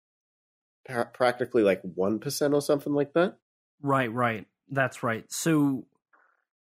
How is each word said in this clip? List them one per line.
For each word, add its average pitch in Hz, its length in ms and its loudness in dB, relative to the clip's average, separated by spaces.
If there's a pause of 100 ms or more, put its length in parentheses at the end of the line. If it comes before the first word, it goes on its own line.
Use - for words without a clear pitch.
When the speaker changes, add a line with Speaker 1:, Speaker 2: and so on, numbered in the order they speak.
(880)
Speaker 1:
pra-, 117 260 -4
practically, 120 500 2
like, 95 180 4
one 92 380 -2
percent 143 340 -2
or 143 80 2
something 147 320 0
like 143 200 0
that?" 175 240 0 (440)
Speaker 2:
Right, 135 300 0
right. 113 360 -2 (220)
That's 135 340 -2
right. 113 280 -4
So, 147 560 0 (880)